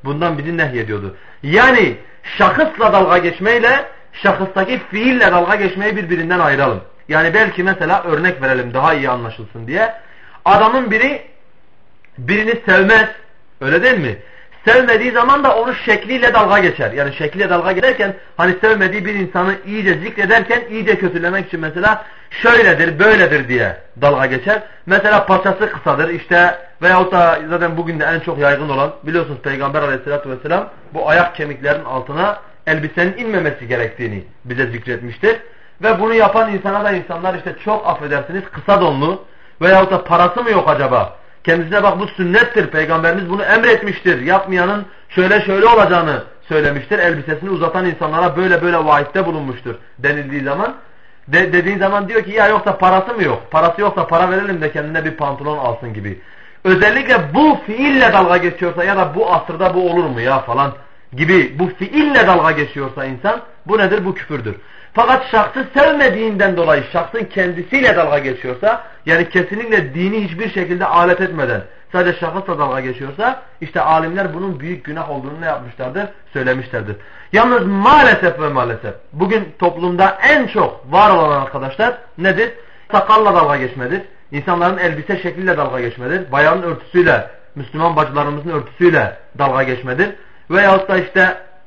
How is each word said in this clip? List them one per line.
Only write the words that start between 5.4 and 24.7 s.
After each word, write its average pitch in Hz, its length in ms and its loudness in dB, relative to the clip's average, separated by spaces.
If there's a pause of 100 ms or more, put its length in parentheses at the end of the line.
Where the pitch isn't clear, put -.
geçmeyi 202 420 -2
birbirinden 175 420 -2
ayıralım. 135 420 0 (280)
Yani 160 260 0
belki 208 280 0
mesela 185 400 0
örnek 165 400 -2
verelim 127 320 -2
daha 151 200 2
iyi 135 160 -2
anlaşılsın 113 560 -8
diye. 214 280 -2 (500)
Adamın 220 460 4
biri 247 320 0 (960)
birini 214 480 -2
sevmez, 208 420 4 (520)
öyle 147 220 0
değil 247 160 4
mi? 113 200 -4 (460)
Sevmediği 240 480 4
zaman 269 320 4
da 247 120 4
onun 247 160 -2
şekliyle 240 600 0
dalga 208 240 4
geçer. 143 340 0
Yani 139 220 -2
şekliyle 185 360 -4
dalga 175 220 0
geçerken 208 420 0 (220)
hani 180 240 2
sevmediği 202 440 0
bir 208 100 -6
insanı 190 400 -2 (120)
iyice 196 280 -2
zikrederken 214 760 0
iyice 214 280 -2
kötülemek 180 480 -2
için 165 140 -8
mesela 180 440 -2 (260)
şöyledir, 170 680 4
böyledir 175 500 4
diye 113 280 -2 (240)
dalga 117 260 4
geçer. 131 360 0 (240)